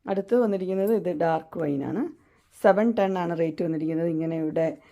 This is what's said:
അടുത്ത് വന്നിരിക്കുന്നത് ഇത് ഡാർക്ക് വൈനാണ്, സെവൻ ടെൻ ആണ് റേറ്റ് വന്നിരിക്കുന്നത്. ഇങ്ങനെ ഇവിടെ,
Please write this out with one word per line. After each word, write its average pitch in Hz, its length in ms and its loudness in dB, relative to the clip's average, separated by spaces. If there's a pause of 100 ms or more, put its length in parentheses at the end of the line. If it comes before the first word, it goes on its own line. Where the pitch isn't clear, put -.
(120)
അടുത്ത് 196 320 0
വന്നിരിക്കുന്നത് 190 560 0
ഇത് 175 100 -2 (120)
ഡാർക്ക് 165 400 0
വൈനാണ്, 143 400 -2 (600)
സെവൻ 208 260 6 (100)
ടെൻ 196 140 2 (100)
ആണ് 170 200 -2
റേറ്റ് 165 240 -2
വന്നിരിക്കുന്നത്. 160 480 -2
ഇങ്ങനെ 165 300 -2
ഇവിടെ, 160 220 0 (260)